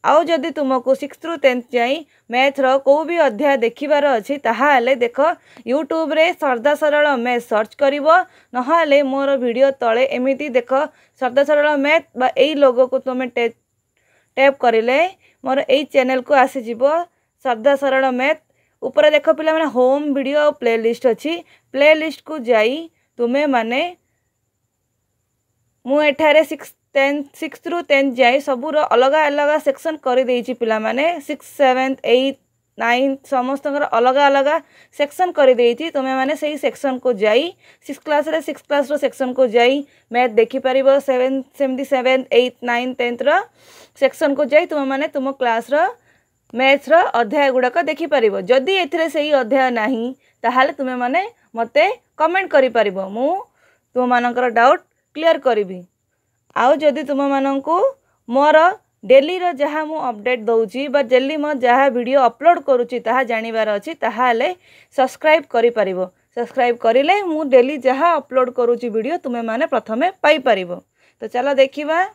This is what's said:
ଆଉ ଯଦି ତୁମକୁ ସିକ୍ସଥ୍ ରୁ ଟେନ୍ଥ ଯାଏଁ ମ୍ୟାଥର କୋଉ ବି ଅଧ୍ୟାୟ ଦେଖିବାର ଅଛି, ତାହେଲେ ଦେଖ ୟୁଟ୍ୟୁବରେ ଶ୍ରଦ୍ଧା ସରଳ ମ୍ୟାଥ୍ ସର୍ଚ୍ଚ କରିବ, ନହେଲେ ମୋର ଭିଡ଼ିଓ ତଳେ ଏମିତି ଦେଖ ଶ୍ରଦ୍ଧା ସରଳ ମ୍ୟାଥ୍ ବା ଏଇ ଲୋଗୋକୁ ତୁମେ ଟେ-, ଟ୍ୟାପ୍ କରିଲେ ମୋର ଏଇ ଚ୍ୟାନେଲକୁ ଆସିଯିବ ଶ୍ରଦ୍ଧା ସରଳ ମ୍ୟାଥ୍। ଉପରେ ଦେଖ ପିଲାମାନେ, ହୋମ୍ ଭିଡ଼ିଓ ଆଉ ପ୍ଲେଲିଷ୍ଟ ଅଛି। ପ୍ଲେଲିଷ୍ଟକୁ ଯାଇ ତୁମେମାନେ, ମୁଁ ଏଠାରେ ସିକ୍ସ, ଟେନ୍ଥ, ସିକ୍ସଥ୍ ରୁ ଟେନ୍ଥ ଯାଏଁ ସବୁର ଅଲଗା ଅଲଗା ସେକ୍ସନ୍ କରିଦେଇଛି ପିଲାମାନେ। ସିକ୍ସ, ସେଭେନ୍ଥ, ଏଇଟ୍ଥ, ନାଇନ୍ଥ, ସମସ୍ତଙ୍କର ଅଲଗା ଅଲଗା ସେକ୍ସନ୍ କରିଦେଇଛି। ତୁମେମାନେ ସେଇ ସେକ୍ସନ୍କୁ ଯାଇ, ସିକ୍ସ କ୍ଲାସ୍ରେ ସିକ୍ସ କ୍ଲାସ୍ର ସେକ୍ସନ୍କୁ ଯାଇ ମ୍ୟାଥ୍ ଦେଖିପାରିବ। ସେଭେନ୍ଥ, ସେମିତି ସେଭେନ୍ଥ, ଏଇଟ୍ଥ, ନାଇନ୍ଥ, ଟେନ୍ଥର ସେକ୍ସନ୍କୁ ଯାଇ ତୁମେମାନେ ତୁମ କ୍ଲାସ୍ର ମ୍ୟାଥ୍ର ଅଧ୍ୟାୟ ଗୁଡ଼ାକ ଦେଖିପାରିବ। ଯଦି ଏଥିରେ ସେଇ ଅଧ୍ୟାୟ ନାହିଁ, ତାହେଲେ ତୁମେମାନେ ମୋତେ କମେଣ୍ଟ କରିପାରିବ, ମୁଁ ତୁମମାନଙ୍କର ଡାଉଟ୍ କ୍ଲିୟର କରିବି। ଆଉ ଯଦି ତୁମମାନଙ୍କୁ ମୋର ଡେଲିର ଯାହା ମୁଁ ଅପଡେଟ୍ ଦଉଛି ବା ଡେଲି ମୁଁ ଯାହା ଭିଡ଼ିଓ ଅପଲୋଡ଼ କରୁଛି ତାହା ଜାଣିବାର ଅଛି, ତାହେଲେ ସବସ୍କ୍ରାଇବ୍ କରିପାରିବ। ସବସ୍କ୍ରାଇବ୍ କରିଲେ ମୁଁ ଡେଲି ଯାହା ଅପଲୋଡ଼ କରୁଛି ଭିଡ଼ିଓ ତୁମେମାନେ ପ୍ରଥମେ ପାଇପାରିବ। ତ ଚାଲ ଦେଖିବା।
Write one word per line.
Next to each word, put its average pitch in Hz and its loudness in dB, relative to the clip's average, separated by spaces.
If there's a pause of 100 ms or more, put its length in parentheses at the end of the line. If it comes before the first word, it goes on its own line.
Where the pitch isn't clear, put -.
ଆଉ 285 6
ଯଦି 320 0
ତୁମକୁ 262 -2
ସିକ୍ସଥ୍ 285 -10
ରୁ 330 -6
ଟେନ୍ଥ 254 0
ଯାଏଁ 247 -2 (320)
ମ୍ୟାଥର 269 0 (120)
କୋଉ 277 2
ବି 339 -4
ଅଧ୍ୟାୟ 277 0
ଦେଖିବାର 277 -2 (100)
ଅଛି, 214 -4
ତାହେଲେ 247 0
ଦେଖ 240 -4 (460)
ୟୁଟ୍ୟୁବରେ 311 -2
ଶ୍ରଦ୍ଧା 269 -2
ସରଳ 294 0 (100)
ମ୍ୟାଥ୍ 240 -4
ସର୍ଚ୍ଚ 214 -2
କରିବ, 285 0 (460)
ନହେଲେ 285 2
ମୋର 277 -2
ଭିଡ଼ିଓ 254 0
ତଳେ 233 0
ଏମିତି 262 -4
ଦେଖ 240 -2 (480)
ଶ୍ରଦ୍ଧା 254 0
ସରଳ 294 2
ମ୍ୟାଥ୍ 302 0
ବା 254 0
ଏଇ 294 2
ଲୋଗୋକୁ 262 2
ତୁମେ 254 -6
ଟେ-, 233 -2 (840)
ଟ୍ୟାପ୍ 269 4
କରିଲେ 233 2 (460)
ମୋର 262 -2 (100)
ଏଇ 294 2
ଚ୍ୟାନେଲକୁ 262 0
ଆସିଯିବ 247 0 (640)
ଶ୍ରଦ୍ଧା 247 0
ସରଳ 269 0
ମ୍ୟାଥ୍। 269 -2 (400)
ଉପରେ 294 2
ଦେଖ 294 0
ପିଲାମାନେ, 311 0
ହୋମ୍ 254 0
ଭିଡ଼ିଓ 277 -2
ଆଉ 294 2
ପ୍ଲେଲିଷ୍ଟ 226 -2
ଅଛି। 254 -2 (420)
ପ୍ଲେଲିଷ୍ଟକୁ 311 0 (100)
ଯାଇ 226 2 (440)
ତୁମେମାନେ, 247 -2 (2000)
ମୁଁ 277 0
ଏଠାରେ 302 4
ସିକ୍ସ, - -12 (200)
ଟେନ୍ଥ, 277 0 (120)
ସିକ୍ସଥ୍ - -12
ରୁ 349 -4
ଟେନ୍ଥ 277 0
ଯାଏଁ 254 4
ସବୁର 285 -4 (140)
ଅଲଗା 269 4
ଅଲଗା 294 0
ସେକ୍ସନ୍ 302 -4
କରିଦେଇଛି 247 -2
ପିଲାମାନେ। 220 -2 (160)
ସିକ୍ସ, - -12
ସେଭେନ୍ଥ, 262 2
ଏଇଟ୍ଥ, 262 0 (400)
ନାଇନ୍ଥ, 247 0
ସମସ୍ତଙ୍କର 277 -4
ଅଲଗା 254 2
ଅଲଗା 277 2 (400)
ସେକ୍ସନ୍ 349 -2
କରିଦେଇଛି। 247 2
ତୁମେମାନେ 262 -2
ସେଇ 302 -6
ସେକ୍ସନ୍କୁ 254 -4
ଯାଇ, 214 2 (420)
ସିକ୍ସ 277 -14
କ୍ଲାସ୍ରେ 311 -2
ସିକ୍ସ 302 -10
କ୍ଲାସ୍ର 285 -2
ସେକ୍ସନ୍କୁ 254 -2
ଯାଇ 240 2 (360)
ମ୍ୟାଥ୍ 240 0
ଦେଖିପାରିବ। 262 0 (120)
ସେଭେନ୍ଥ, 262 -2 (100)
ସେମିତି 262 -4
ସେଭେନ୍ଥ, 262 0
ଏଇଟ୍ଥ, 247 2
ନାଇନ୍ଥ, 247 -4
ଟେନ୍ଥର 240 -2 (680)
ସେକ୍ସନ୍କୁ 277 0
ଯାଇ 294 2
ତୁମେମାନେ 277 -4
ତୁମ 277 -6
କ୍ଲାସ୍ର 240 -4 (800)
ମ୍ୟାଥ୍ର 269 2 (200)
ଅଧ୍ୟାୟ 262 0
ଗୁଡ଼ାକ 247 0
ଦେଖିପାରିବ। 285 0
ଯଦି 262 2
ଏଥିରେ 339 -2
ସେଇ 302 -2
ଅଧ୍ୟାୟ 262 2
ନାହିଁ, 226 -2 (360)
ତାହେଲେ 254 0
ତୁମେମାନେ 254 -4 (300)
ମୋତେ 233 0 (320)
କମେଣ୍ଟ 349 -2
କରିପାରିବ, 226 2 (100)
ମୁଁ 240 -4 (680)
ତୁମମାନଙ୍କର 247 0
ଡାଉଟ୍ 240 4 (340)
କ୍ଲିୟର 320 2
କରିବି। 208 -2 (800)
ଆଉ 247 4
ଯଦି 294 0
ତୁମମାନଙ୍କୁ 277 -2 (520)
ମୋର 285 4 (460)
ଡେଲିର 330 2
ଯାହା 294 -4
ମୁଁ 311 -8
ଅପଡେଟ୍ 233 -4
ଦଉଛି 226 0
ବା 277 0
ଡେଲି 262 0
ମୁଁ 302 -4
ଯାହା 254 2
ଭିଡ଼ିଓ 247 0
ଅପଲୋଡ଼ 285 2
କରୁଛି 247 -2
ତାହା 247 0
ଜାଣିବାର 226 -4
ଅଛି, 208 -8
ତାହେଲେ 233 -2 (480)
ସବସ୍କ୍ରାଇବ୍ 294 0
କରିପାରିବ। 226 0 (320)
ସବସ୍କ୍ରାଇବ୍ 240 -2
କରିଲେ 269 2
ମୁଁ 320 -4
ଡେଲି 262 4
ଯାହା 269 0
ଅପଲୋଡ଼ 254 -2
କରୁଛି 240 -2
ଭିଡ଼ିଓ 220 -4
ତୁମେମାନେ 233 -6
ପ୍ରଥମେ 247 -4 (140)
ପାଇପାରିବ। 247 0 (520)
ତ - -
ଚାଲ 254 -4
ଦେଖିବା। 285 0 (160)